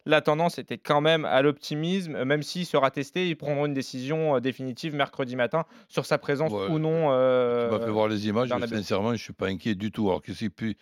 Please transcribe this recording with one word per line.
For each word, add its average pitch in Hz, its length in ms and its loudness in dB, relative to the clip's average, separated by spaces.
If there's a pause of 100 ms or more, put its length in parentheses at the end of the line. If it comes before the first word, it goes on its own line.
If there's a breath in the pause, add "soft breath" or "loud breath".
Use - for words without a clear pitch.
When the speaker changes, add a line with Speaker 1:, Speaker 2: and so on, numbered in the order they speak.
Speaker 1:
la 151 160 4
tendance 160 360 2
était 120 200 -8
quand 147 240 2
même 156 240 2
à 127 160 4
l'optimisme, 156 720 -2
euh, 117 100 -2
même 147 180 0
s'il 180 220 -6
sera 139 260 2
testé, 175 380 -4
ils 156 80 -2
prendront 147 300 -2
une 143 80 -2
décision, 135 640 -2
euh, 123 40 2
définitive 131 540 -6
mercredi 131 420 -2
matin 127 280 0 (240 loud breath)
sur - 180 -4
sa 151 100 0
présence 143 360 -2
Speaker 2:
Ouais. 98 180 -2
Speaker 1:
ou 156 80 0
non, 160 320 0
euh, 127 580 4
Speaker 2:
Tu 113 100 2
m'as 117 60 -4
fait 113 60 -2
voir 107 180 2
les 107 200 0
images, 117 200 2
Speaker 1:
Bernabéu. 120 300 -2
Speaker 2:
sincèrement, 101 300 0
je 120 40 0
ne 113 60 -2
suis - 160 -12
pas 95 140 -2
inquiet 98 260 -2
du 104 180 -4
tout. 104 160 0
Alors 87 140 0
que, 104 100 -12
si 107 160 -4
pu-, 107 340 -6